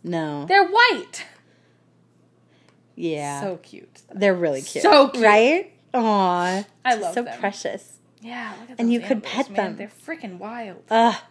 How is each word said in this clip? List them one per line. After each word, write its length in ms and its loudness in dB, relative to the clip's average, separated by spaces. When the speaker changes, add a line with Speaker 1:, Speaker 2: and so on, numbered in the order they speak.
Speaker 1:
No. 420 -6
Speaker 2:
They're 220 4
white. 580 0
Speaker 1:
Yeah. 460 -6
Speaker 2:
So 160 -6
cute. 440 -20
Speaker 1:
They're 220 2
really 260 -2
cute. 220 -8
Speaker 2:
So 260 8
cute. 140 -2
Speaker 1:
Right? 500 4
Aw. 680 0
Speaker 2:
I 60 -2
Speaker 1:
Just 120 0
Speaker 2:
love 120 -6
Speaker 1:
so 100 -4
Speaker 2:
them. 160 -14
Speaker 1:
precious. 600 -8
Speaker 2:
Yeah, 380 -14
look 120 -20
at 80 -12
Speaker 1:
And 100 0
Speaker 2:
those 40 4
Speaker 1:
you 80 0
could 100 -2
Speaker 2:
animals, 100 -12
Speaker 1:
pet 180 -4
Speaker 2:
man. 40 -16
Speaker 1:
them. 220 -2
Speaker 2:
They're 140 -14
freaking 240 -14
wild. 500 -14
Speaker 1:
Ugh, 260 4